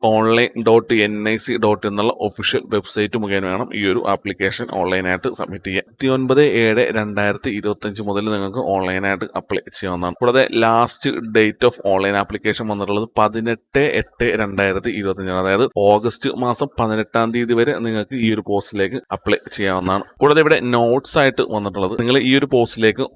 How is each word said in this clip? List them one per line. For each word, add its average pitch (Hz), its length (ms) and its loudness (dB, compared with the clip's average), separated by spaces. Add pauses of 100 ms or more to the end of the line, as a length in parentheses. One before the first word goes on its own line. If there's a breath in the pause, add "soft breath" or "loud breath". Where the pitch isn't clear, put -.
(120)
ഓൺലൈൻ 113 380 2 (180)
ഡോട്ട് 113 280 4 (100)
എൻ 104 80 -2 (200)
ഐ - 20 -4 (100)
സി - 80 -2 (120)
ഡോട്ട് 104 240 0
എന്നുള്ള 101 220 -2 (160)
ഒഫീഷ്യൽ - 340 -4 (120)
വെബ്സൈറ്റ് 104 500 -2
മുഖേന 98 280 -2
വേണം 110 160 -4 (100)
ഈ 104 40 -4 (100)
ഒരു - 100 0 (120)
ആപ്ലിക്കേഷൻ 98 520 -4 (140)
ഓൺലൈനായിട്ട് 92 480 -2 (120)
സബ്മിറ്റ് 92 300 -8
ചെയ്യാൻ. 95 180 -4
ഇരുപത്തിയൊൻപത് 131 540 2 (220)
ഏഴ് 110 200 2 (140)
രണ്ടായിരത്തി 104 600 -2
ഇരുപത്തഞ്ച് 104 500 -6
മുതൽ 101 160 -2 (100)
നിങ്ങൾക്ക് 98 280 -4 (120)
ഓൺലൈനായിട്ട് 95 520 -2 (140)
അപ്ലൈ - 220 -4 (160)
ചെയ്യാവുന്നതാണ്. 90 420 -4
കൂടാതെ 123 240 4 (200)
ലാസ്റ്റ് 117 460 2 (260)
date 107 320 2
of 117 60 2 (180)
online 98 300 0
application 107 500 -4
വന്നിട്ടുള്ളത് 101 340 -2 (140)
പതിനെട്ട് 113 600 0 (180)
എട്ട് - 260 -4 (160)
രണ്ടായിരത്തി 98 480 0 (100)
ഇരുപത്തഞ്ചാണ്. 95 440 -2
അതായത് 98 220 2 (240)
ഓഗസ്റ്റ് 107 400 0 (140)
മാസം 123 240 -2 (100)
പതിനെട്ടാം 113 560 0
തീയതി 120 260 0
വരെ 127 140 2 (120)
നിങ്ങൾക്ക് 110 300 -4 (100)
ഈ - 100 2
ഒരു 104 140 -6
പോസ്റ്റിലേക്ക് 101 500 -2 (160)
അപ്ലൈ 104 220 0 (180)
ചെയ്യാവുന്നതാണ്. 95 480 -2 (180)
കൂടാതെ 147 220 6
ഇവിടെ 151 140 4 (180)
നോട്ട്സ് 120 460 0
ആയിട്ട് 131 220 2 (120)
വന്നിട്ടുള്ളത് 101 460 -2
നിങ്ങൾ 123 160 2 (120)
ഈ - 100 4
ഒരു 135 140 -2
പോസ്റ്റിലേക്ക് 120 600 2